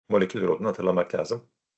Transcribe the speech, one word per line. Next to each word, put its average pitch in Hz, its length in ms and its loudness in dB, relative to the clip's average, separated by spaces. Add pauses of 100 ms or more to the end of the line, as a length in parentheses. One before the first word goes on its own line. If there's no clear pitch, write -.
moleküller 98 380 2
olduğunu 95 220 0
hatırlamak 92 460 0
lazım. 87 300 -4 (340)